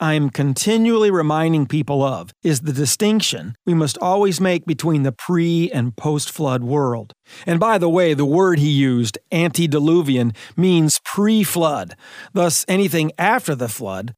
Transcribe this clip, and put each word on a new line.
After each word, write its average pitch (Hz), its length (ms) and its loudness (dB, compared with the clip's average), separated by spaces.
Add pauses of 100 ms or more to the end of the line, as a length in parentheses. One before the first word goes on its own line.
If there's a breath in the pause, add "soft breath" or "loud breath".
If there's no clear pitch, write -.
I'm 151 280 0
continually 214 800 2
reminding 160 580 0
people 143 360 -2
of 117 300 -6 (100)
is 156 160 0
the 151 140 -6
distinction 135 840 -2 (100)
we 180 80 0
must 156 260 0
always 190 420 2
make 185 240 0
between 156 380 0
the 135 100 0
pre- 170 580 0
and 123 240 -4
post-flood 143 720 -4
world. 120 480 -2 (320 loud breath)
And 170 160 0
by 220 160 2
the 175 120 2
way, 170 240 2
the 143 120 0
word 175 340 2
he 156 100 2
used, 127 480 2 (140)
antediluvian, 151 1040 2 (240 loud breath)
means 170 480 2
pre-flood. 175 880 0 (380 loud breath)
Thus, 175 340 0
anything 170 500 0
after 190 380 0
the 120 140 -6
flood 101 480 -8